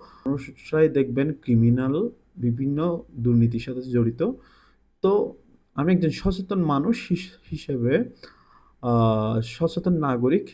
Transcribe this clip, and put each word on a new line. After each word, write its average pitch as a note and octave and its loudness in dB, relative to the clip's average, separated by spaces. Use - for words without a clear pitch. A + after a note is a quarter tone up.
মানুষরাই D#3 0
দেখবেন C3+ 0
ক্রিমিনাল, B2+ 2
বিভিন্ন C#3 -2
দুর্নীতির A#2 2
সাথে B2+ -8
জড়িত। A#2+ 0
তো G#3 0
আমি D#3+ 0
একজন F3 2
সচেতন F#3+ -2
মানুষ D3+ 0
হিস-, - -6
হিসেবে, C#3+ -2
আহ, A2+ 2
সচেতন E3 -2
নাগরিক C3+ 0